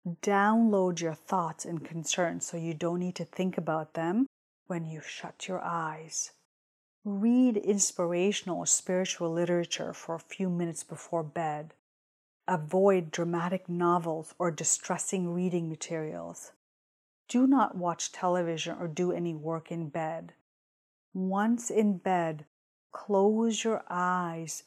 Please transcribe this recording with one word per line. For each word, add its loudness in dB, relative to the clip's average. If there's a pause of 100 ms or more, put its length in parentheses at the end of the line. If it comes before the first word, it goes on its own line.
(220)
Download 6
your -2
thoughts -2
and -6
concerns -2
so -8
you -4
don't -2
need -4
to -6
think -2
about -2
them 2 (420)
when -4
you -10
shut -12
your -4
eyes. -6 (760)
Read 4
inspirational 0
or -4
spiritual 0
literature 0
for -8
a -10
few -6
minutes -4
before -6
bed. -4 (720)
Avoid 4
dramatic -2
novels 2
or 0
distressing -2
reading 0
materials. -8 (760)
Do 4
not 4
watch -2
television 0
or -4
do 0
any -2
work -6
in -6
bed. -6 (800)
Once 0
in 4
bed, 0 (480)
close 2
your 0
eyes -2